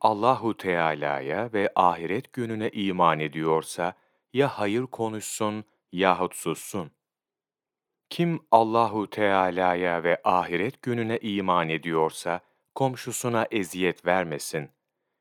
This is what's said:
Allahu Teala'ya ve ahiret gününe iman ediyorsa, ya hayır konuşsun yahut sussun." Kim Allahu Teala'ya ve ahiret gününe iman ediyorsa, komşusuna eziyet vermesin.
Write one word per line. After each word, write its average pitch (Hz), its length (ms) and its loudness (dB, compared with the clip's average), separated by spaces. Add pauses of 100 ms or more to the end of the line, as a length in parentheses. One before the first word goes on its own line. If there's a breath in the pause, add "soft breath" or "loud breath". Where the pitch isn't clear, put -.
Allahu 110 560 2
Teala'ya 80 960 0
ve 98 220 0
ahiret 87 580 2
gününe 113 360 -4
iman 90 500 2
ediyorsa, 80 760 -2 (400)
ya 139 140 2
hayır 104 400 -2
konuşsun 107 760 -6 (280)
yahut 90 440 2
sussun." 82 560 -8 (1160)
Kim 170 300 0 (120)
Allahu 110 580 4
Teala'ya 90 920 2
ve 85 200 2
ahiret 92 580 0
gününe 117 400 -2
iman 92 480 0
ediyorsa, 80 720 -2 (340)
komşusuna 120 760 -2
eziyet 92 540 -2
vermesin. 82 640 -2 (520)